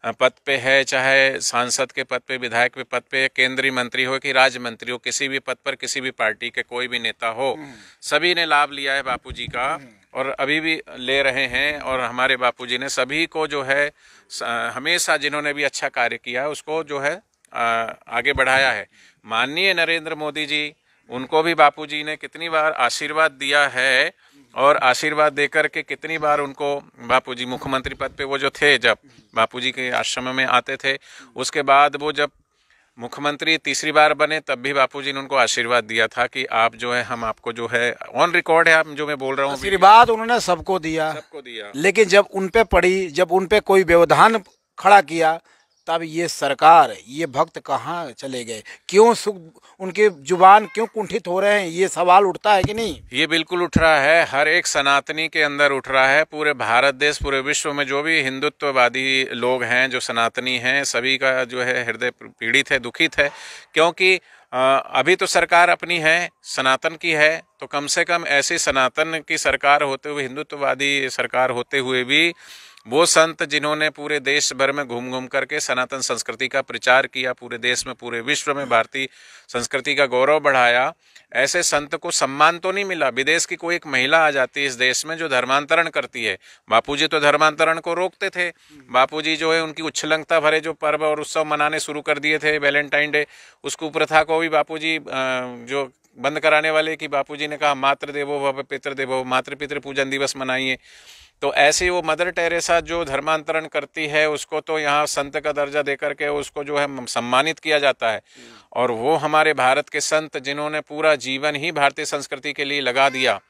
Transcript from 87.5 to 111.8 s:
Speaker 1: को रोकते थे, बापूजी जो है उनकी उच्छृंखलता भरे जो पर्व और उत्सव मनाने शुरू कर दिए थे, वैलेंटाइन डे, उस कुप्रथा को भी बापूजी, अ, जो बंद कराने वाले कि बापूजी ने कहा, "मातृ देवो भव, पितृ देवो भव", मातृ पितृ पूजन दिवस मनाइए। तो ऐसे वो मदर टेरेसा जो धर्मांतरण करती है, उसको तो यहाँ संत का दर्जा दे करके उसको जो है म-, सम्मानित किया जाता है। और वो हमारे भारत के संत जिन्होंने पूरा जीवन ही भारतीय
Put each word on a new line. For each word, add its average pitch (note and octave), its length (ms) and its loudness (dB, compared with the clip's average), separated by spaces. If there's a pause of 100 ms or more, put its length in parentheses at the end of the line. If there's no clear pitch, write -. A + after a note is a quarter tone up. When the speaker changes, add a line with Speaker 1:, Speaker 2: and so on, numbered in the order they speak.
Speaker 1:
को E3+ 160 -4
रोकते F#3 360 -4
थे, F3 220 -6 (380)
बापूजी D3 460 2
जो D#3+ 180 2
है E3 80 2
उनकी D#3 200 -8
उच्छृंखलता D#3 580 0
भरे D#3 200 2
जो D#3+ 120 -6
पर्व D3+ 320 -2
और D3+ 160 0
उत्सव D#3 240 -4
मनाने D3+ 360 0
शुरू D3 200 -8
कर D3 180 -2
दिए D3+ 200 0
थे, D3+ 200 0
वैलेंटाइन C#3+ 520 0
डे, D3 160 0 (380)
उस C#3+ 100 -6
कुप्रथा D#3 480 0
को D#3+ 160 0
भी E3 100 -2
बापूजी, D#3 480 -2
अ, D3 60 -8 (640)
जो C3+ 260 -6 (260)
बंद C#3+ 220 -2
कराने D#3 300 2
वाले D#3 260 0
कि D3+ 120 -10
बापूजी C#3+ 400 -4
ने D3 80 -8
कहा, C#3+ 180 0
"मातृ C#3 380 -2
देवो C#3+ 280 -4
भव, C#3 220 -2
पितृ C#3 320 -8
देवो C3 280 -4
भव", B2+ 60 -8
मातृ B2+ 260 -2
पितृ C#3+ 240 -8
पूजन C3+ 320 -4
दिवस C#3 260 -4
मनाइए। C3 420 -4 (640)
तो C#3 120 -2
ऐसे D3+ 360 4
वो F3+ 120 0
मदर D#3+ 280 -2
टेरेसा E3+ 500 0
जो E3 240 -4
धर्मांतरण D#3 640 -4
करती D3+ 400 -6
है, D3+ 240 0
उसको D3 300 -6
तो D#3 180 -4
यहाँ D3 280 0
संत C#3+ 340 -4
का D3+ 120 -4
दर्जा C#3+ 300 -2
दे C#3 140 -4
करके D3 320 -6
उसको D3 360 -6
जो D3 140 -4
है C#3+ 80 0
म-, C3 200 -10
सम्मानित B2+ 520 0
किया D3+ 200 0
जाता B2 320 0
है। G#2 120 -6 (500)
और B2 180 0
वो A#2 260 0
हमारे D3+ 380 2
भारत C3 340 2
के D3 120 -6
संत D#3 380 -2
जिन्होंने D3 420 -6
पूरा D3+ 340 0
जीवन C3+ 420 -4
ही D#3+ 160 -4
भारतीय C#3+ 320 -2